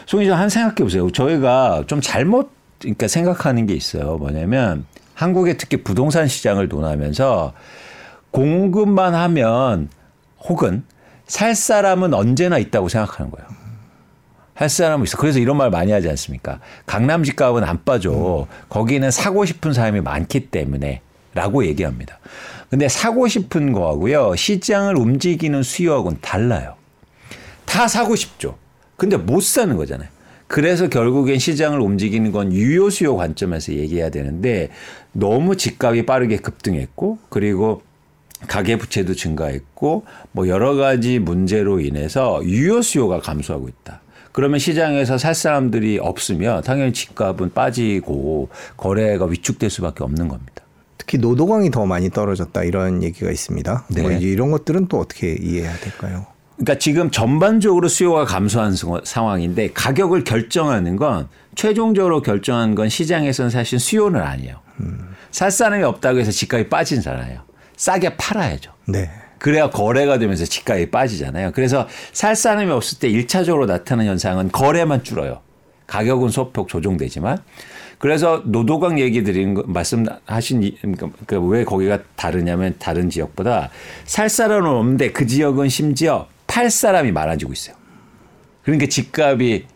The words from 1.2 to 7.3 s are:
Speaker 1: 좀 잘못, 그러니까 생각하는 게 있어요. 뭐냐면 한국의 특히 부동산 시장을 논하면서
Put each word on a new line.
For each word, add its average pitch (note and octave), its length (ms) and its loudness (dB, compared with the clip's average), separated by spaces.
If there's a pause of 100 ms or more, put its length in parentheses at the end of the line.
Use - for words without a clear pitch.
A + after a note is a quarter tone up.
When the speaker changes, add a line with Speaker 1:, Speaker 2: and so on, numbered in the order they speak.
Speaker 1:
좀 D3 140 -2
잘못, F#3+ 500 0 (300)
그러니까 A2 260 -2
생각하는 E3 600 0
게 G2 60 2
있어요. D2+ 440 -4
뭐냐면 D#2+ 680 -2 (280)
한국의 F3 440 0
특히 - 200 -4
부동산 D#3+ 500 2
시장을 G2+ 400 0
논하면서 D2+ 840 0 (800)